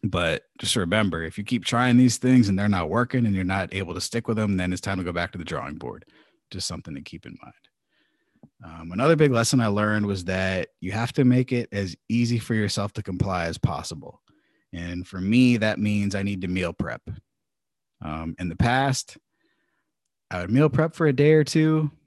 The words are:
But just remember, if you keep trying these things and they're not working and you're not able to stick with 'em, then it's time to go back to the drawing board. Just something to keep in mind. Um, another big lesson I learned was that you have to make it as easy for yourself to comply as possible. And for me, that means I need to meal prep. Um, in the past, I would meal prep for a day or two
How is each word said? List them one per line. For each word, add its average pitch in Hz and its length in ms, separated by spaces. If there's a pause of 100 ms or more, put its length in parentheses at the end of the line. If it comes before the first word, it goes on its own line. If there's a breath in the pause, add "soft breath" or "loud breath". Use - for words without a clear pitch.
But 87 400 (160)
just - 160
remember, 90 480
if - 140
you 104 60
keep 101 220
trying 123 320
these 123 200
things 127 320
and 95 100
they're 104 100
not 87 200
working 120 360
and 104 80
you're 95 100
not 92 300
able 92 200
to 82 80
stick - 260
with 110 100
'em, 104 200
then 90 140
it's 90 100
time 98 160
to 92 60
go 85 100
back 85 180
to 92 60
the 87 80
drawing 73 300
board. - 300 (460 soft breath)
Just 92 160
something 85 260
to 69 80
keep - 240
in 65 160
mind. - 120 (1080 soft breath)
Um, 85 280
another 135 240
big 147 160
lesson 117 280
I 117 80
learned 104 380
was 95 200
that 95 440 (120)
you 92 100
have 113 220
to 139 120
make 127 260
it 120 200
as 98 240 (140)
easy 117 300
for 117 140
yourself 101 400
to 107 100
comply 92 420
as 85 120
possible. - 640 (520)
And 87 340
for 95 140
me, 120 360
that 107 220
means 104 360
I 98 80
need 101 180
to 95 60
meal 90 260
prep. - 280 (1000)
Um, 80 380
in 90 100
the 80 60
past, 131 640 (1120)
I 90 100
would 90 100
meal 143 180
prep 156 260
for 160 120
a 143 60
day 143 200
or 156 100
two 156 480 (160)